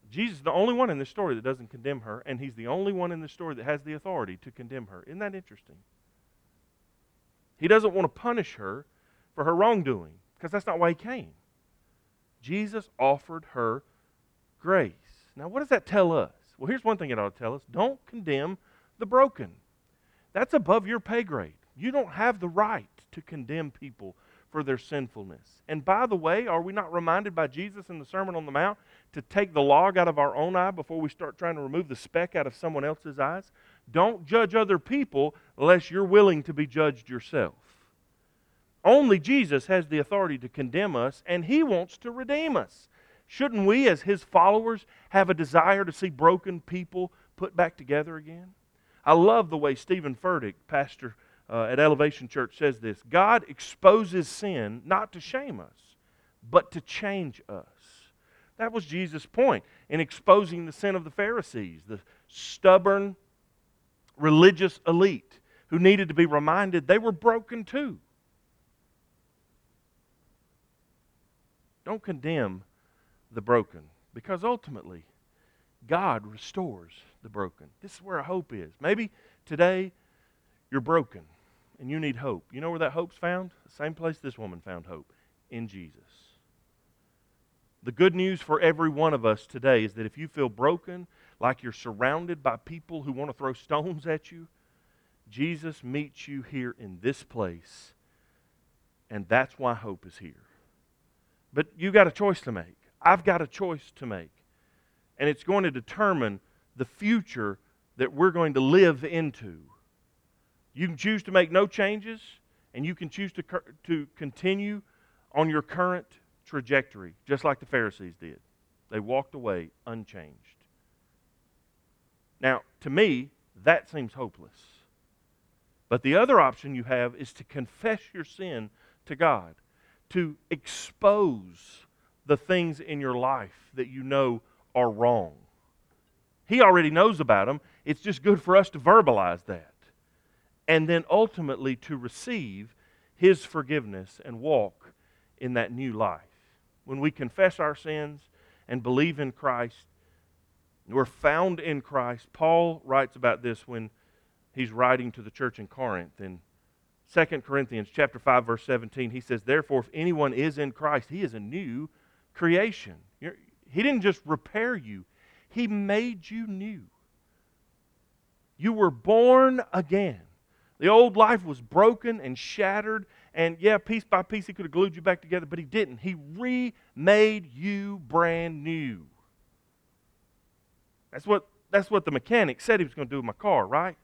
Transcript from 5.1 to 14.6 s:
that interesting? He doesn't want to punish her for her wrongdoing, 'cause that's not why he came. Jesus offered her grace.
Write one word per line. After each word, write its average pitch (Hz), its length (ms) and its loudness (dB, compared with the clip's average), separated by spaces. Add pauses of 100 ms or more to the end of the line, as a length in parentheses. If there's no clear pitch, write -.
that 202 140 -8
interesting? 190 420 -20 (1800)
He 160 120 -4
doesn't 214 260 4
want 185 100 0
to - 160 -6
punish 233 340 -6
her 107 320 -12 (480)
for 147 100 -4
her 165 100 2
wrongdoing, 135 640 0 (200)
'cause 165 120 -12
that's 202 160 -6
not 165 140 -4
why 170 100 4
he 165 40 -2
came. 226 380 -12 (1120)
Jesus 202 560 -8
offered 143 540 -2
her 120 320 -4 (760)
grace. - 760 -4